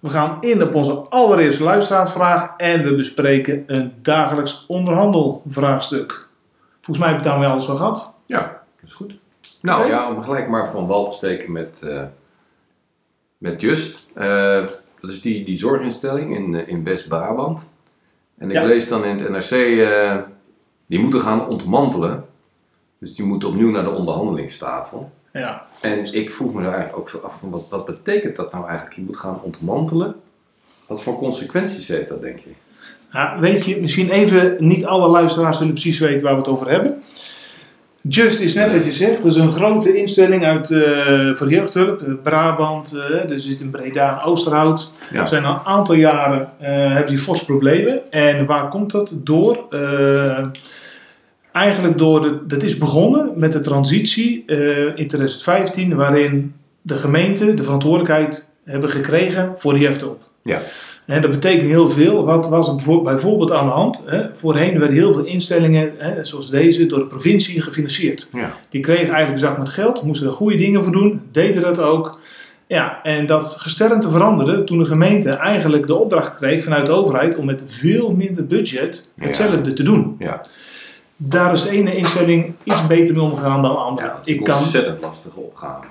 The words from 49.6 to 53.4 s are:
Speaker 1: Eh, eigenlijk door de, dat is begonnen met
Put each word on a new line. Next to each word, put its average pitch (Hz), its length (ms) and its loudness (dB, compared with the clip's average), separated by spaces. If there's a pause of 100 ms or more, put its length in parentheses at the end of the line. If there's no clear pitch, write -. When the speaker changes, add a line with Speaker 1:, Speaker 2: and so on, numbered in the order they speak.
Speaker 1:
Eh, 139 760 0 (1080)
eigenlijk 180 460 2
door 156 240 6
de, 147 240 -2
dat 143 160 -4
is - 160 -2
begonnen 214 580 4
met 160 160 2